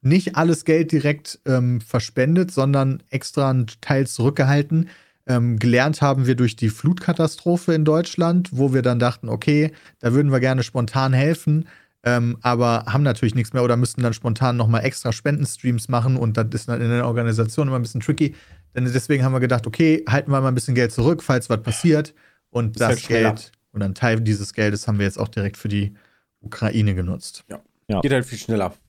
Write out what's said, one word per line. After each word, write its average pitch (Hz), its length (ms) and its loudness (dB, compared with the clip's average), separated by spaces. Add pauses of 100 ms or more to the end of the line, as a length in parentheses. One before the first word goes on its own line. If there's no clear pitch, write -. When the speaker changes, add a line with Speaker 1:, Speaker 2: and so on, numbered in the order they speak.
Speaker 1:
nicht 170 340 2
alles 160 280 0
Geld 160 280 2
direkt, 147 540 -2
ähm, 123 340 0
verspendet, 151 720 0
sondern 135 580 0
extra 135 400 -2
einen 127 160 0 (140)
Teil 135 260 0
zurückgehalten. 143 840 0 (380)
Ähm, 120 320 0
gelernt 123 440 2
haben 135 240 2
wir 127 100 2
durch 120 180 2
die 113 140 -2
Flutkatastrophe 175 1040 -2
in 156 120 2
Deutschland, 175 680 0
wo 131 220 2
wir 131 80 2
dann 123 160 2
dachten, 120 320 -2
okay, 147 420 0 (260)
da 120 140 0
würden 143 180 4
wir 135 100 2
gerne 127 220 0
spontan 131 520 0
helfen, 151 520 0 (380)
ähm, 120 380 2
aber 120 440 2
haben 139 160 0
natürlich 120 320 0
nichts 120 200 -2
mehr 127 100 2
oder 120 140 2
müssten 127 240 -2
dann 120 100 0
spontan 120 460 -2
nochmal 113 260 2
extra 127 260 -4
Spendenstreams 131 760 -4
machen 123 280 0
und 117 200 0
das 113 160 0
ist - 160 -6
dann 120 140 -2
in 117 80 0
der 120 160 0
Organisation 117 600 0
immer 131 100 -2
ein 123 40 -2
bisschen 110 200 -6
tricky. 151 340 -2 (380)
Denn 123 100 -2
deswegen 127 400 0
haben 131 80 2
wir 131 80 0
gedacht, 123 260 0
okay, 156 400 2
halten 139 240 0
wir 139 120 2
mal 135 60 0
ein 127 60 0
bisschen 127 200 -2
Geld 120 180 2
zurück, 151 300 0
falls 127 260 0
was 110 140 0
passiert. 151 500 0 (380)
Und 117 220 -2
Speaker 2:
Ist - 80 -6
Speaker 1:
das 117 80 2
Speaker 2:
halt 117 120 -2
schneller. 113 340 2
Speaker 1:
Geld - 180 -16 (200)
und 104 100 -6
einen 98 120 -4
Teil 113 260 0
dieses 107 320 -2
Geldes 104 360 -2
haben 104 100 0
wir 101 80 2
jetzt 95 120 -4
auch 107 100 -4
direkt 101 280 -4
für - 120 -10
die 101 260 -2 (460)
Ukraine 107 540 -2
genutzt. 90 540 -6
Speaker 2:
Ja. - 120 -16 (280)
Speaker 3:
Ja. 196 120 0
Speaker 2:
Geht 139 120 0
halt 123 140 0
viel 120 100 -12
schneller. 101 380 -4 (140)